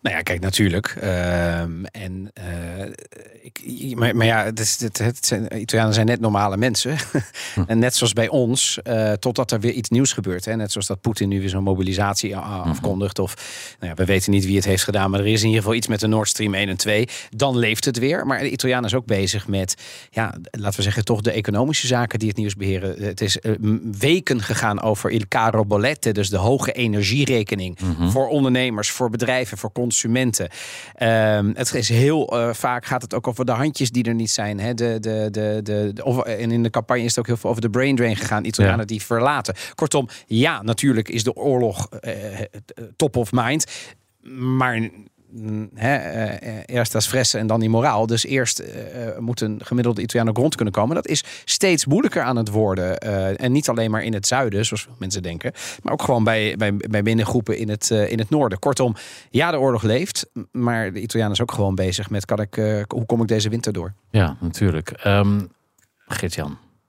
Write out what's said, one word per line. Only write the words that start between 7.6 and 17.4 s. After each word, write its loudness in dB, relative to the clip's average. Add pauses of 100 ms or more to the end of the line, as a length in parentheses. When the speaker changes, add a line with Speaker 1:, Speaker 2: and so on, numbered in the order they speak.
Speaker 1:
En 2
net 4
zoals 2
bij 2
ons, 0
eh, 0
totdat 0
er 2
weer 0
iets -4
nieuws 4
gebeurt. -4
Hè? -4
Net -4
zoals -4
dat -4
Poetin 0
nu 2
weer -2
zo'n -2
mobilisatie 0
a-, -6
a-, -8
Speaker 2:
Mhm. -4
Speaker 1:
afkondigt. -2
Of, -2 (460)
nou -6
ja, -10
we 2
weten 2
niet 4
wie 2
het 4
heeft 2
gedaan, 0
maar 0
er 2
is 2
in 2
ieder 4
geval 0
iets -2
met -2
de 0
Nord 2
Stream 0
één 0
en -2
twee. 2 (220)
Dan 0